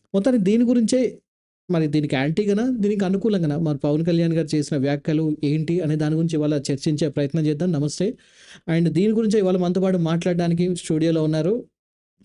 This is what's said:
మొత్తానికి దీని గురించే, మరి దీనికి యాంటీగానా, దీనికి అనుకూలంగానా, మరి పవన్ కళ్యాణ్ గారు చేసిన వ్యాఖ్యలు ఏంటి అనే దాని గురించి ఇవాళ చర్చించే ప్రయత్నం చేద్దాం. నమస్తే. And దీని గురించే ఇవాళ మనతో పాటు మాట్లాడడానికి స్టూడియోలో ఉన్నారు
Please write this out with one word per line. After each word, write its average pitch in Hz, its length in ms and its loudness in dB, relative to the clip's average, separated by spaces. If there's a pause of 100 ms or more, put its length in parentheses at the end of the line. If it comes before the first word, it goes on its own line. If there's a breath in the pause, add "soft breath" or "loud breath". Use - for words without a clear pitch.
(140)
మొత్తానికి 214 300 2
దీని 220 200 4
గురించే, 247 540 2 (520)
మరి 165 160 0
దీనికి 151 280 0
యాంటీగానా, 196 560 0
దీనికి 202 340 0
అనుకూలంగానా, 190 520 0
మరి 151 220 -2
పవన్ 151 280 0
కళ్యాణ్ 170 260 2
గారు 160 240 -2
చేసిన 151 200 -2
వ్యాఖ్యలు 151 680 0
ఏంటి 156 360 0
అనే 156 160 0
దాని 151 180 0
గురించి 165 220 0
ఇవాళ 151 180 0 (180)
చర్చించే 151 360 -2
ప్రయత్నం 147 380 -2
చేద్దాం. 156 260 0
నమస్తే. 147 420 -2 (640 loud breath)
And 170 120 2
దీని 185 240 2
గురించే 220 260 2
ఇవాళ 185 180 2
మనతో 180 240 0
పాటు 190 160 2
మాట్లాడడానికి 175 800 0
స్టూడియోలో 160 480 0
ఉన్నారు 156 400 0 (600)